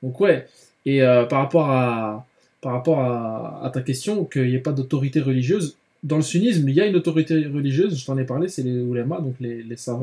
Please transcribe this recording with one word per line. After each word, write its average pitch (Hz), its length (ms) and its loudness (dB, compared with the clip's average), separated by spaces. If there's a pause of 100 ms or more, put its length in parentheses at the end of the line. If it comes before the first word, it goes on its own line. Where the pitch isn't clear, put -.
Donc 127 200 -8
ouais. 180 260 4 (400)
Et, 135 160 4
euh, 123 220 6
par 135 140 0
rapport 143 300 2
à... 117 560 0 (360)
Par 135 120 -6
rapport 139 260 2
à, 117 680 -4
à 127 40 -4
ta 127 120 -4
question, 165 440 -2
qu'il 131 220 -2
n'y 127 80 0
ait 127 40 -2
pas 147 120 -2
d'autorité 135 500 -2
religieuse, 135 560 0 (260)
dans 151 120 -2
le 156 80 2
sunnisme, 175 440 2
il 135 60 2
y 170 80 4
a 214 60 4
une 196 80 0
autorité 160 500 2
religieuse, 143 540 0
je - 60 -14
t'en 135 120 -2
ai 131 80 0
parlé, 139 220 -2
c'est 165 160 -6
les 123 180 -2
oulémas, 123 400 -2
donc 131 180 -6
les, 117 220 -8
les 113 140 -12
savants 123 280 -6